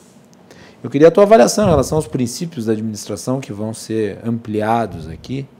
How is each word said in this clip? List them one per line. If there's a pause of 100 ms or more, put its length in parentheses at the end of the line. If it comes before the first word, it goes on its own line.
(840)
Eu
queria
a
tua
avaliação
em
relação
aos
princípios
da
administração
que
vão
ser
ampliados
aqui, (120)